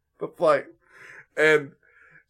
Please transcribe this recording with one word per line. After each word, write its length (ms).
the 80
flight. 380
And 360